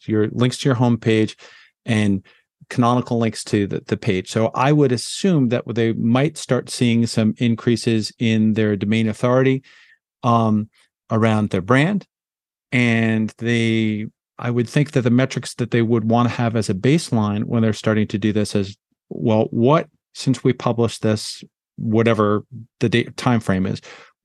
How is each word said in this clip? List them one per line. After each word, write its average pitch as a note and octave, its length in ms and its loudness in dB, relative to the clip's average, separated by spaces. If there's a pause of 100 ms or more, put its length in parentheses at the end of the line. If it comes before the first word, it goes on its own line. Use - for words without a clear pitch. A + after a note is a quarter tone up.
your G#2+ 240 0
links B2 300 0
to D3+ 100 0
your B2+ 60 2
homepage A2+ 600 0 (500)
and G#2 360 0 (480)
canonical A#2+ 500 0
links A2+ 260 -4
to G2+ 220 0
the, - 200 -6
the A2 80 -2
page. F#2 360 -4
So A2 240 0
I C3+ 180 2
would C#3+ 180 4
assume C#3 580 0
that A#2+ 140 -2 (120)
they A2+ 180 0
might B2 440 0
start - 320 -4
seeing A#2 360 2
some A2 320 0
increases A2+ 840 0
in A2 340 2
their G#2+ 220 2
domain A2 320 0
authority, C3 560 2 (600)
um, A2+ 460 2 (400)
around A2 420 0
their G2 100 0
brand. C#3+ 440 2 (640)
And A2+ 680 0
they, A2 680 -2 (320)
I B2+ 100 -6
would A#2+ 180 -2
think D3 240 0
that C3+ 100 0
the A#2 100 2
metrics B2+ 440 0
that A#2 160 -6
they A#2+ 120 2
would A2+ 260 0
wanna A#2 200 4
have A#2 260 -2
as G#2+ 140 -2
a G#2+ 40 -2
baseline G#2+ 680 0
when A#2 180 -2
they're A2 100 2
starting G#2+ 360 0
to A2 100 -6
do G#2 160 0
this G#2 220 -2
is, G2 200 -2 (340)
well, A2 420 0
what, C3+ 360 2 (280)
since - 280 -2
we B2+ 100 2
published A#2 500 -2
this, - 400 -4 (320)
whatever G#2+ 720 2 (340)
the A#2+ 100 0
date, A#2 280 0
time A#2+ 220 0
frame F#2+ 260 -2
is, - 160 -6 (440)